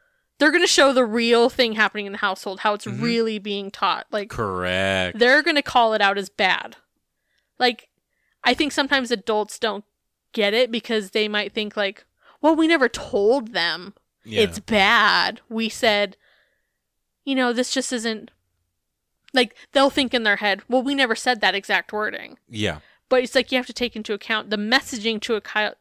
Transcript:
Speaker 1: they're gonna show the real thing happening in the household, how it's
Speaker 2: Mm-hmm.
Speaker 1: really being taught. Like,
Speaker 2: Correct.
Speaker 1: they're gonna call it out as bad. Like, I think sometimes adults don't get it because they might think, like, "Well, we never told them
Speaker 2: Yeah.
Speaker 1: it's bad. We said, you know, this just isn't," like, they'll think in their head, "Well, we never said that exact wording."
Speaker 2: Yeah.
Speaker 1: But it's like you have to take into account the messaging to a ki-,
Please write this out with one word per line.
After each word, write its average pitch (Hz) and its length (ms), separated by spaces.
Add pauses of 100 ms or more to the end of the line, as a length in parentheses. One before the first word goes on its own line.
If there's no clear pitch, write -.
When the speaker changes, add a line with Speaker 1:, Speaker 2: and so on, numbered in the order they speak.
(400)
Speaker 1:
they're 302 120
gonna 349 160
show 277 260
the 247 120
real 233 440
thing 240 240
happening 208 320
in 196 80
the 202 60
household, 190 420
how 214 120
it's 202 120
Speaker 2:
Mm-hmm. 214 180
Speaker 1:
really 226 360
being 202 320
taught. - 380
Like, 208 200
Speaker 2:
Correct. 95 920
Speaker 1:
they're 262 240
gonna 294 180
call 226 320
it 214 80
out 196 160
as 196 120
bad. 196 480 (800)
Like, 247 300 (540)
I 247 100
think 302 180
sometimes 269 400
adults 214 480
don't 208 240 (480)
get 202 220
it 233 180
because 214 400
they 214 160
might 208 260
think, 208 220
like, 196 300 (360)
"Well, 311 140
we 320 120
never 302 200
told 226 640
them 175 420 (280)
Speaker 2:
Yeah. 110 200
Speaker 1:
it's - 160
bad. 208 920
We 220 180
said, 202 480 (1080)
you 269 100
know, 247 180
this 247 180
just 262 220
isn't," 226 380 (1040)
like, 247 220 (180)
they'll 277 180
think 269 220
in 240 100
their 202 140
head, 202 300
"Well, 247 140
we 277 140
never 247 200
said 247 260
that 185 140
exact 196 380
wording." 214 440 (120)
Speaker 2:
Yeah. 101 300 (300)
Speaker 1:
But 254 140
it's 247 120
like 254 160
you 262 80
have 247 80
to 233 60
take 240 220
into 214 180
account 214 360
the 208 80
messaging 220 640
to 233 140
a 202 60
ki-, 214 400